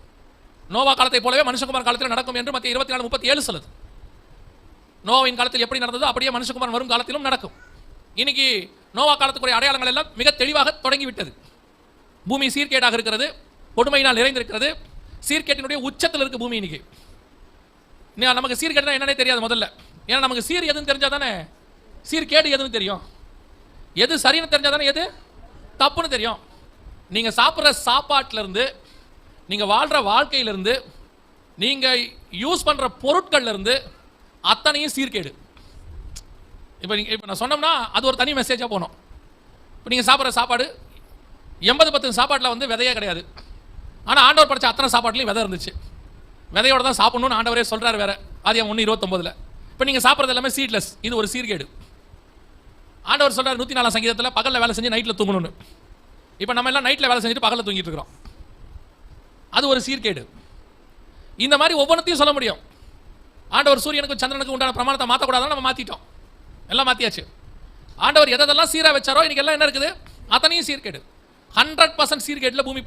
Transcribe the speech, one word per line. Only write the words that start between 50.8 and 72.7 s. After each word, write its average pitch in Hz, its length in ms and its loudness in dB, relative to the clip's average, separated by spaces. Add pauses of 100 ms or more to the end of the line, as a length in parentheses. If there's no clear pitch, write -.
இது 240 140 -4
ஒரு 214 140 0
சீர்கேடு. 208 320 -4 (1400)
ஆண்டவர் 277 260 4
சொல்றாரு 254 240 0
நூத்தி 254 180 -4
நாலாம் 233 180 2
சங்கீதத்துல, 226 320 0 (100)
பகல்ல 254 260 0
வேலை 233 120 0
செஞ்சு 233 180 -2
நைட்ல 220 260 -2
தூங்கணும்னு. 190 320 0 (880)
இப்ப 226 140 -4
நம்ம 247 140 0
எல்லாம் 262 180 0
நைட்ல 277 220 2
வேலை 240 120 4
செஞ்சுட்டு 233 240 -2
பகல்ல 226 200 0
தூங்கிட்டு 190 240 -6
இருக்கிறோம். 156 220 -10 (1400)
அது 254 160 4
ஒரு 262 140 4
சீர்கேடு. 214 360 -4 (1200)
இந்த 285 160 4
மாதிரி 330 220 4
ஒவ்வொன்றையும் 330 400 2
சொல்ல 294 140 4
முடியும். 220 240 -2 (960)
ஆண்டவர் 277 280 4
சூரியனுக்கும் 285 380 -4
சந்திரனுக்கும் 269 340 -4
உண்டான 254 200 0
பிரமாணத்தை 254 340 0
மாத்தக்கூடாதுன்னு 262 440 2
நம்ம 262 120 -6
மாத்திட்டோம், 262 360 -6 (680)
எல்லாம் 254 160 0
மாத்தியாச்சு. 240 340 -2 (840)
ஆண்டவர் 294 300 4
எதெல்லாம் 294 380 4
சீரா 311 240 4
வச்சாரோ 277 300 2
இன்னைக்கு 285 160 -2
எல்லாம் 302 140 2
என்ன 302 100 4
இருக்குது? 277 240 0 (460)
அத்தனையும் 320 320 2
சீர்கேடு. 214 320 -6 (540)
ஹண்ட்ரட் 311 440 2
பர்சன்ட் 302 280 0
சீர்கேட்டுல 269 420 -2
பூமி 269 180 -6